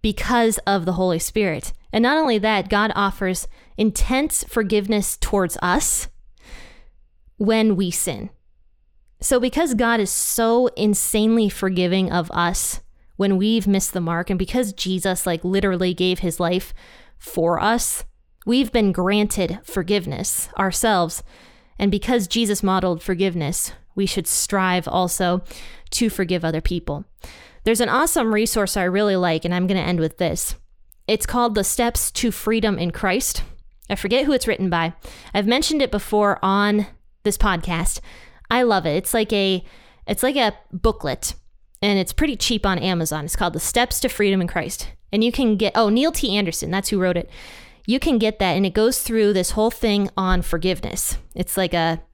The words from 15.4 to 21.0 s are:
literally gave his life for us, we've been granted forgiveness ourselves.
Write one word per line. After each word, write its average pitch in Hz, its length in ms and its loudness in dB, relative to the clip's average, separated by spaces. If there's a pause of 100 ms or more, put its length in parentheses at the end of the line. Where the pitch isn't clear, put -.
literally 185 520 0
gave 180 240 0
his 165 200 -2
life 180 340 0 (460)
for 165 420 0
us, - 440 0 (420)
we've 240 260 2
been 208 200 4
granted 196 720 0
forgiveness 190 840 -2 (100)
ourselves. 190 640 0 (560)